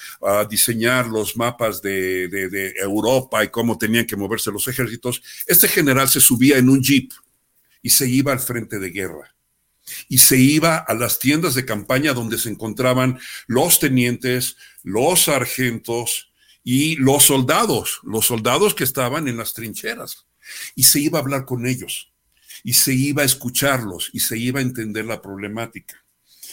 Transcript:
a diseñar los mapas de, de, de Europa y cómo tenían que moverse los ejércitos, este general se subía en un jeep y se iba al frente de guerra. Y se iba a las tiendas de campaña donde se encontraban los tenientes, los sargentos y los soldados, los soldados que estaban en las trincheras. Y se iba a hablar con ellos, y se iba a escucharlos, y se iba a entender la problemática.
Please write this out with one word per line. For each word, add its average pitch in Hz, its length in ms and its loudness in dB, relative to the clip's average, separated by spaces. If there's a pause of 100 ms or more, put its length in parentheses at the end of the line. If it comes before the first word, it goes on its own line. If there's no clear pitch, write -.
(220)
a 101 240 2
diseñar 117 600 0
los 110 300 -4
mapas 117 460 -2
de, 92 460 -2
de, 95 200 -4
de 95 320 -6
Europa 107 640 0
y 101 60 -2
cómo 117 280 -2
tenían 113 300 0
que 104 80 -6
moverse 101 360 -4
los 101 160 -6
ejércitos, 120 540 -6 (240)
este 175 220 2
general 135 400 2
se 135 120 0
subía 131 380 6
en 127 120 6
un 135 120 6
jeep 135 300 0 (720)
y 123 80 -2
se 131 180 2
iba 135 220 2
al 127 80 -2
frente 110 400 -6
de 95 100 -6
guerra. 85 460 -8 (720)
Y 131 100 0
se 131 220 6
iba 156 380 6
a 113 180 -2
las 113 240 -2
tiendas 151 340 2
de 123 120 -2
campaña 131 480 0
donde 113 260 -4
se 113 100 -4
encontraban 127 680 0 (260)
los 151 340 2
tenientes, 123 800 0 (240)
los 135 440 2
sargentos 120 1080 -4 (300)
y 143 320 2
los 135 280 4
soldados, 143 760 2
los 107 240 -4
soldados 123 480 2
que 143 100 -4
estaban 131 440 -2
en 117 100 -6
las 113 160 -10
trincheras. 113 720 -10 (500)
Y 123 80 0
se - 160 4
iba 151 200 0
a - 20 -2
hablar 135 240 -4
con 123 220 -4
ellos, - 440 -6 (520)
y 123 100 -4
se 135 220 2
iba 143 260 2
a 143 40 2
escucharlos, 120 880 -2
y - 60 -8
se - 160 -4
iba 127 240 -2
a 131 40 -2
entender 110 420 -6
la 113 160 -8
problemática. 101 800 -12 (500)